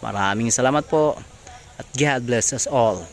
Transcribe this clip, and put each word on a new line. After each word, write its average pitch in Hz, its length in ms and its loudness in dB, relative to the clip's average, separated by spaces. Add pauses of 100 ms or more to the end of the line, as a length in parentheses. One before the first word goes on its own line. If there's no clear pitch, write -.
Maraming 101 480 0
salamat 135 360 2
po 156 280 2 (600)
at - 200 -16
God 135 320 0
bless 120 240 0
us 123 160 -4
all. 110 440 2